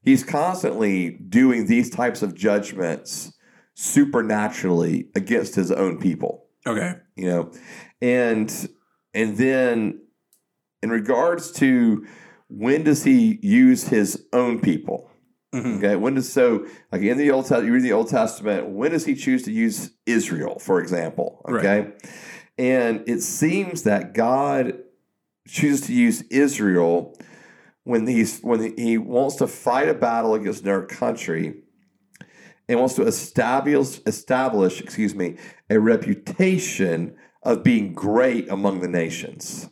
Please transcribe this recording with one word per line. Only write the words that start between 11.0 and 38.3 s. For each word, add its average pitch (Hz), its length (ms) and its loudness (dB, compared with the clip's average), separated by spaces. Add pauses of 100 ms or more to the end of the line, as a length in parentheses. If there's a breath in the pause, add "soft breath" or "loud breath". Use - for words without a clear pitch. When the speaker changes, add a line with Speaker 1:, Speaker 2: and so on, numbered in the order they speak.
Speaker 1:
to 120 520 4 (420 loud breath)
when 127 360 -2
does 147 200 2
he 117 380 4
use 123 460 6
his 104 460 0
own 123 260 2
people? - 500 -2 (440)
Speaker 2:
Mm-hmm. 117 240 -4
Speaker 1:
Okay, 101 180 2
when 120 200 0
does, 131 160 -2
so, 120 340 2 (260 loud breath)
like, 98 120 -4
in 120 140 2
the 147 120 2
Old 131 180 2
Te-, 139 160 2
you 117 100 0
read 127 100 4
the 120 100 0
Old 113 160 0
Testament, 107 600 -2
when 110 220 -2
does 160 140 -2
he 147 80 0
choose 131 300 -2
to 107 80 -8
use 110 400 -2 (160)
Israel, 87 520 -2
for 92 220 0
example? 85 680 -6
Speaker 2:
Right. 117 180 -2
Speaker 1:
Okay, 101 260 2 (680 loud breath)
and 123 500 0
it 117 140 -2
seems 175 640 -2
that 95 320 -2
God 131 640 -2 (680)
chooses 143 400 0
to 123 60 -6
use 120 380 2
Israel 95 840 2 (680 loud breath)
when 117 240 0
he's, 113 320 0
when 113 380 -2
he 117 200 0
wants 131 400 0
to 131 100 0
fight 135 420 -2
a 151 40 0
battle 117 400 0
against 104 300 -4
another 98 240 -2
country 85 760 -6 (1040 loud breath)
and 120 120 2
wants - 160 0
to - 100 0
establish, 135 1000 0
establish, 110 760 0
excuse 104 320 -4
me, 87 240 -6 (320 loud breath)
a 110 100 4
reputation 107 1400 0 (280 soft breath)
of 117 200 0
being 104 300 4
great 113 560 0